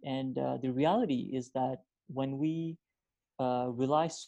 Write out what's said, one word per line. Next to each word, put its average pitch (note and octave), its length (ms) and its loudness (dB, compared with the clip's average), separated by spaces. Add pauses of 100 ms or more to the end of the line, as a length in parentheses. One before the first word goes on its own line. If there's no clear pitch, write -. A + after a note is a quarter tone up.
and, C3+ 340 -2
uh, C3 240 0
the C3 80 0
reality D3+ 640 2
is B2+ 160 -4
that C3 320 -2 (360)
when C3+ 200 -2
we, E3 400 -2 (600)
uh, B2+ 300 0
rely C3+ 400 2 (200)